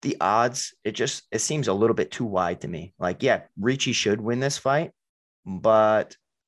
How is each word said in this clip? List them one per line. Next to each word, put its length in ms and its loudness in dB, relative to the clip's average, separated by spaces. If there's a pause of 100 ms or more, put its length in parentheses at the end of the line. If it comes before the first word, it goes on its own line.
the 180 -4
odds. 540 0 (100)
It 120 -4
just, 360 -4
it 80 -2
seems 300 -2
a 40 2
little 200 4
bit 180 -2
too 140 -6
wide 360 -2
to 60 -8
me. 320 -10
Like, 240 -4
yeah, 200 2 (140)
Ricci 360 0
should 260 0
win 220 -2
this 160 -2
fight, 340 -2 (540)
but 720 2 (300)